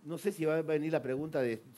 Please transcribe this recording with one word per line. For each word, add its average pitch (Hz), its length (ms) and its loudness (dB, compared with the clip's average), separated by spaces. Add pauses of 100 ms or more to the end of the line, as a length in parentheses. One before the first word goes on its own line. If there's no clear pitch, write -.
no 156 140 -8
sé 190 140 -2
si 160 140 -4
va 156 120 4
a 165 40 2
venir 156 320 0
la 151 80 2
pregunta 139 400 -2
de, 117 200 0 (160)